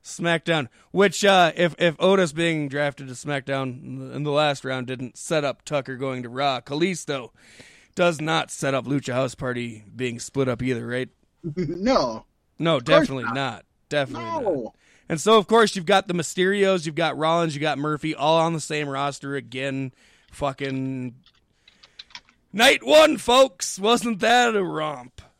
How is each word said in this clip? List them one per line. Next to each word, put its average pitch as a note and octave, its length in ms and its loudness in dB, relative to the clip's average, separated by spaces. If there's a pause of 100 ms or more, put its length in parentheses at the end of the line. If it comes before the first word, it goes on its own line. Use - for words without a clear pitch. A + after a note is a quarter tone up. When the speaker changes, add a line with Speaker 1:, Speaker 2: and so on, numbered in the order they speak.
Speaker 1:
SmackDown, E3 640 -2 (240)
which, G3 320 4
uh, F#3 320 6
if, E3+ 220 2
if E3 200 2
Otis F#3 340 4
being D#3 360 -2
drafted C#3+ 400 -4
to B2 60 -12
SmackDown C3+ 720 -6
in C3 140 -12
the, C3 160 -14
in C#3 80 -6
the D3 80 -2
last C#3+ 340 0
round C3 220 -6
didn't B2+ 320 -10
set D#3 260 -2
up B2+ 200 -6
Tucker C3+ 320 -4
going B2+ 260 -6
to A#2+ 60 -10
Raw, C3 320 -2
Kalisto D3 680 -4 (680)
does F3 240 2
not D#3 300 -2
set C#3 240 -2
up B2+ 120 -2
Lucha C3+ 280 -2
House C3 200 0
Party A#2+ 480 -6 (120)
being A#2 260 -6
split C3+ 280 -2
up A#2+ 140 -4
either, A#2+ 240 -2
right? B2+ 220 -6 (340)
Speaker 2:
<laughs> E3 140 -8
No. F#3 680 -2 (340)
Speaker 1:
No, D#3+ 180 2
Speaker 2:
Of A#2+ 80 -2
course D#3+ 160 6
Speaker 1:
definitely C3+ 240 -4
Speaker 2:
not. A2+ 100 -4
Speaker 1:
not. C3 300 -4 (240)
Definitely C#3+ 420 -4
not. D#4+ 140 -4
Speaker 2:
No. C#3 300 -2 (340)
Speaker 1:
And D#3+ 120 -4
so, A3 180 6
of F#3+ 80 2
course, A3 300 4
you've E3+ 100 -6
got F#3+ 220 2
the F3 60 -2
Mysterios, F#3 720 2
you've D#3 80 -6
got D3+ 220 -2
Rollins, D#3+ 380 0
you C#3+ 60 -8
got D3 180 -2
Murphy, D3+ 360 -4
all D#3+ 240 2
on E3 160 2
the D#3 60 -4
same D3+ 280 -6
roster C#3 480 -6
again. C3 560 -6 (400)
Fucking C3 840 -6 (1400)
night C4 320 4
one, D4+ 340 8
folks. C4+ 600 2
Wasn't G#3+ 420 0
that A#3 340 4
a G3+ 100 2
romp? D3+ 560 -6 (200)